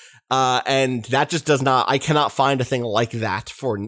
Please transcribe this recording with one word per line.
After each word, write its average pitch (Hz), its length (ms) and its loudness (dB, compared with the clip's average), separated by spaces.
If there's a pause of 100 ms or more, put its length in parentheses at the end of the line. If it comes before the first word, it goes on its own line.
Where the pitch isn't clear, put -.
(300)
Uh, 127 360 2
and 131 400 0
that 143 240 0
just 151 140 -4
does 143 180 2
not, 131 260 2
I 139 100 2
cannot 147 340 0
find 139 280 2
a 127 40 -2
thing 123 180 -2
like 113 300 0
that 104 360 -4
for, 120 400 -4